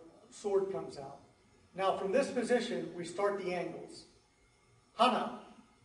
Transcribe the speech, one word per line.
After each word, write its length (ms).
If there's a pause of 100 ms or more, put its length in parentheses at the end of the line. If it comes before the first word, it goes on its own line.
(300)
sword 420
comes 280
out. 220 (540)
Now 220
from 140
this 180
position, 680
we 80
start 400
the 80
angles. 520 (960)
Hana, 400 (460)